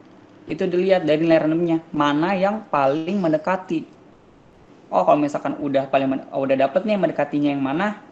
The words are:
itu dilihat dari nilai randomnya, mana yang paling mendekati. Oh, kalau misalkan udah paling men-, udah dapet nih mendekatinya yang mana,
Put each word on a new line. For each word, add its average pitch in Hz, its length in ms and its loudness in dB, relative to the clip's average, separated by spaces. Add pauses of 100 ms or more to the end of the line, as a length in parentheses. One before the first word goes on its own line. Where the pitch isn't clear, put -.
(480)
itu 160 160 -6
dilihat 185 400 2
dari 156 240 2
nilai 160 160 4
randomnya, 160 480 0
mana 151 400 0
yang 202 400 0
paling 156 480 0
mendekati. 165 640 -2 (1040)
Oh, 185 160 0
kalau 151 160 4
misalkan 147 400 -4
udah 135 320 -2
paling 135 240 0
men-, - 160 -8
udah 135 240 0
dapet 139 320 0
nih 208 80 0
mendekatinya 147 560 0
yang 139 80 -2
mana, 170 400 -2 (120)